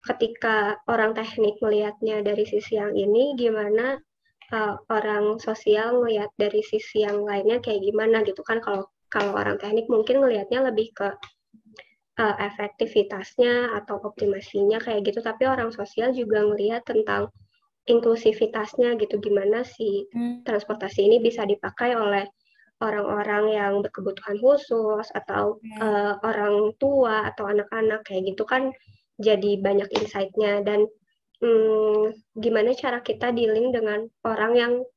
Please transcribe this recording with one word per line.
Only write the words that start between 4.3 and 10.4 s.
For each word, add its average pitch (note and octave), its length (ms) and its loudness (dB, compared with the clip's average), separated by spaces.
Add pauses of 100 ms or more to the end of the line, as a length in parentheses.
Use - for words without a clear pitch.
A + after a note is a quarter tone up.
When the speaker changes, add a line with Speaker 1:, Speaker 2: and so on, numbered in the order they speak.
Speaker 1:
eh, G#3+ 240 -2 (160)
orang G#3+ 480 0
sosial A3+ 640 2
melihat G#3+ 320 0
dari G#3 240 0
sisi G#3+ 480 -2
yang G#3 160 -2
lainnya G#3 400 0
kayak G#3+ 160 -2
gimana A3 480 2
gitu F#3+ 160 -6
kan. A3+ 160 -2
Kalau, G3+ 320 -4 (160)
kalau G3+ 280 -2
orang G#3 200 0
teknik G#3+ 320 -2
mungkin A#3+ 320 2
ngelihatnya A#3+ 480 2